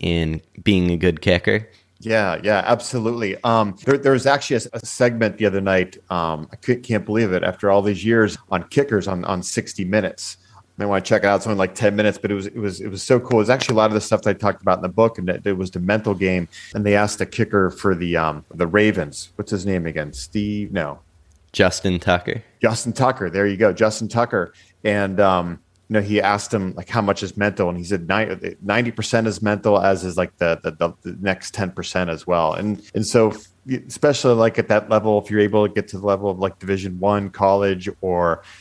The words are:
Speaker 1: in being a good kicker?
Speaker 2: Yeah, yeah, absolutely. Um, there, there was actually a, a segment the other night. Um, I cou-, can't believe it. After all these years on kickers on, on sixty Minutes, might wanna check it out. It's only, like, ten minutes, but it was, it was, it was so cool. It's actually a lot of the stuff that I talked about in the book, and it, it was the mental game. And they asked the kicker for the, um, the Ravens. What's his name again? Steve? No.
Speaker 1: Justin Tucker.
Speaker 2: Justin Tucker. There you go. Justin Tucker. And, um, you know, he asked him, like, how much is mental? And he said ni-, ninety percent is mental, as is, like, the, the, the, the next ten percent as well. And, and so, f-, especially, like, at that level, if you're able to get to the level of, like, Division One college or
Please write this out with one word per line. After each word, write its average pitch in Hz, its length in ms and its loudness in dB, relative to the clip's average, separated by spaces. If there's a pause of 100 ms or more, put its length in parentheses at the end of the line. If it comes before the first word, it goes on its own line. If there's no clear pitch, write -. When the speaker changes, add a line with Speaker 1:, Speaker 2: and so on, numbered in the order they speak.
Speaker 1:
in 82 420 -2 (200)
being 90 280 4
a 87 80 0
good 82 240 0
kicker? 104 480 0 (300)
Speaker 2:
Yeah, 107 420 0
yeah, 101 240 2
absolutely. 117 800 -2
Um, 110 320 2 (100)
there, 139 100 4
there 139 160 2
was 131 140 2
actually 139 300 0
a, - 200 -6
a 113 80 -10
segment 117 540 0
the 107 80 2
other 98 160 0
night. 95 340 0 (140)
Um, 82 420 -4
I - 40 -18
cou-, 123 240 -2
can't 110 260 -4
believe 107 260 0
it. 87 100 0
After 92 280 0
all 98 100 6
these 98 240 -2
years 110 320 2 (140)
on 87 180 -2
kickers 117 400 0
on, 90 160 -4
on 90 180 -4
sixty - 440 -8
Minutes, 98 500 -2 (420)
might 101 80 -4
wanna 98 160 0
check 107 200 2
it 101 40 2
out. 101 100 4
It's 92 100 -2
only, 104 120 -2
like, 92 160 0
ten 104 220 2
minutes, 104 220 2
but 98 120 -4
it 104 40 -2
was, 98 120 -6
it - 100 -12
was, 98 240 -6
it 107 80 -8
was 95 140 -10
so 127 180 4
cool. 123 200 2
It's 104 100 2
actually 131 240 2
a 110 40 4
lot 107 120 6
of 107 40 -2
the 107 60 2
stuff - 220 -2
that 107 80 0
I 98 40 2
talked 98 280 -2
about 92 160 2
in - 40 -8
the 92 60 -4
book, 113 300 2
and 90 100 -4
it, 90 180 -4
it 101 80 0
was 92 160 -6
the 90 100 -8
mental 104 340 0
game. 90 340 0 (260)
And 104 100 -2
they 101 120 4
asked 104 220 2
the - 80 -2
kicker 101 440 0
for 98 240 0
the, 85 220 -2
um, 78 280 -2 (100)
the 85 120 -2
Ravens. 90 680 0
What's - 140 -10
his 98 160 -4
name 90 200 -2
again? 76 260 -8
Steve? 104 600 -6
No. 73 280 -4 (520)
Speaker 1:
Justin 92 460 2
Tucker. 90 440 -2 (200)
Speaker 2:
Justin 113 320 4
Tucker. 127 340 0
There 98 180 0
you 98 120 0
go. 104 160 6
Justin 110 340 0
Tucker. 117 460 -2 (300)
And, 101 360 0
um, 90 400 2 (280)
you 107 60 -4
know, 107 60 4
he 104 220 0
asked 101 320 0
him, 95 200 -2
like, 90 140 -14
how 117 140 -2
much 98 200 0
is 95 140 -8
mental? 101 320 0
And 87 80 -4
he 87 80 -8
said 85 240 -4
ni-, 95 540 -4
ninety 113 280 0
percent 113 360 0
is 104 160 -4
mental, 104 360 2
as 95 240 2
is, 90 140 -6
like, 90 220 -2
the, 85 240 0
the, 90 80 -4
the, 82 320 -4
the 87 180 -12
next 95 320 -4
ten 95 180 -4
percent 90 380 -4
as 80 180 -8
well. 82 280 2
And, 104 280 -4 (120)
and 107 120 -2
so, 110 260 4
f-, - 140 -14 (400)
especially, 139 460 2
like, 113 260 2
at 110 100 0
that 107 200 2
level, 107 320 2
if 104 100 -10
you're 104 100 2
able 104 280 2
to 101 60 -8
get 101 140 -4
to 95 100 -12
the 98 80 -6
level 98 240 0
of, 92 80 -4
like, 95 200 -4
Division 95 400 -4
One 101 300 0
college 98 600 0 (100)
or 87 420 0 (180)